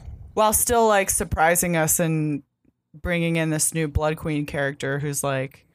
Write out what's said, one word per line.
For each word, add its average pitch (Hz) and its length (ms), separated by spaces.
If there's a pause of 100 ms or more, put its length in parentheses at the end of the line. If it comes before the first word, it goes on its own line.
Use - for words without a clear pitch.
(340)
while 214 200
still, 233 340
like, 196 220
surprising 175 680
us 160 220
and 156 440 (500)
bringing 170 440
in 160 120
this 156 240
new 160 140
Blood 151 300
Queen 151 280
character 139 540
who's, 143 240
like, 135 520